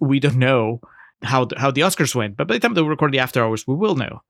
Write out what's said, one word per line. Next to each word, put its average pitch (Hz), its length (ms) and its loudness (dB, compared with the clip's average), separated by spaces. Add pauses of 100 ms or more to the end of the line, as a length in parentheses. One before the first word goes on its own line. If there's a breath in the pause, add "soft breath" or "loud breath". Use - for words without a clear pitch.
we 139 180 2
don't 135 160 2
know 123 460 2 (400 loud breath)
how 123 240 2
the, - 120 -10
how 135 120 2
the 135 100 -2
Oscars 170 340 0
went, 107 220 -4
but 147 100 -2
by 220 80 -2
the 233 60 -2
time 233 140 0
we 170 80 2
record 151 300 0
the 135 80 0
after 127 220 0
hours, 113 240 -2
we 131 80 -2
will 175 200 0
know. 123 360 -6